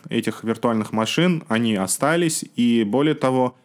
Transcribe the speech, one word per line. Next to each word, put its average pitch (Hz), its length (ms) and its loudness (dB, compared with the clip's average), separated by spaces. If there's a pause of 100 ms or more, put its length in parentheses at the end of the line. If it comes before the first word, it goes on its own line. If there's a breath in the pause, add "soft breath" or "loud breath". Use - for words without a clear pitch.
(100)
этих 110 340 -4
виртуальных 113 480 -2
машин, 160 560 0
они 113 280 0
остались, 156 680 0 (120)
и 117 280 4
более 139 300 2
того, 131 400 0 (100)